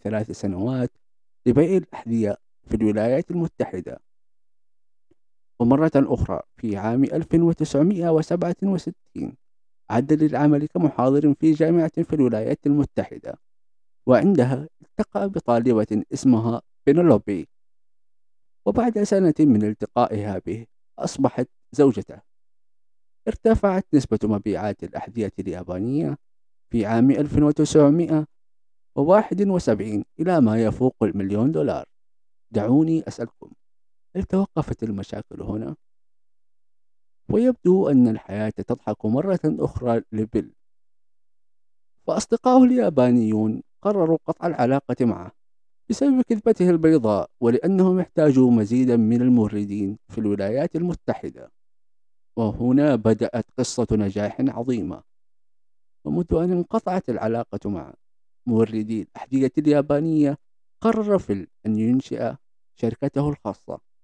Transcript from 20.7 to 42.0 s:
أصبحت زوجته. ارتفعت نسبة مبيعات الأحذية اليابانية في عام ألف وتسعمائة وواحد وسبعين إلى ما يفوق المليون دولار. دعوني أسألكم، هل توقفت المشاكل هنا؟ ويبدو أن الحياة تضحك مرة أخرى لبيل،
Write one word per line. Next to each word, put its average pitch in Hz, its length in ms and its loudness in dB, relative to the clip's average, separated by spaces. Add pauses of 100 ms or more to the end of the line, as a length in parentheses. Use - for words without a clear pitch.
أصبحت - 500 -4 (240)
زوجته. 135 480 0 (1080)
ارتفعت 202 680 0
نسبة 131 300 0
مبيعات 104 600 -4
الأحذية 107 540 -8
اليابانية 147 800 -6 (520)
في 110 160 -2
عام 117 240 4
ألف 143 280 0
وتسعمائة 151 880 4 (680)
وواحد 190 520 2
وسبعين 107 560 -2 (160)
إلى 165 200 0
ما 113 220 2
يفوق 123 400 -2
المليون 101 500 -2
دولار. 147 340 -4 (640)
دعوني 151 580 0
أسألكم، - 420 -14 (640)
هل 190 60 -4
توقفت 190 600 -4
المشاكل 104 600 -10
هنا؟ 110 340 -8 (1500)
ويبدو 208 580 2
أن 127 200 6
الحياة 107 420 -4
تضحك - 540 -6
مرة 160 400 0
أخرى 123 580 -2 (100)
لبيل، 107 420 -4 (1500)